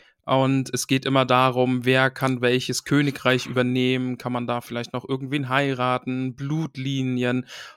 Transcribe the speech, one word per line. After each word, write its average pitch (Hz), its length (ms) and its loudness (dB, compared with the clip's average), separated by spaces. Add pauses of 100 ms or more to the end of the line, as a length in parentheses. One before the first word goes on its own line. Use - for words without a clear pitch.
(240)
und 131 480 2
es - 140 -4
geht 135 180 0
immer 131 200 2
darum, 127 600 4
wer 131 240 4
kann 131 320 -2
welches 123 440 0
Königreich 139 600 2
übernehmen, 127 720 0
kann 123 140 -8
man 120 160 -4
da 120 140 -4
vielleicht 117 320 -8
noch 127 140 -8
irgendwen 135 420 -4
heiraten, 127 840 0
Blutlinien 131 1080 -2 (320)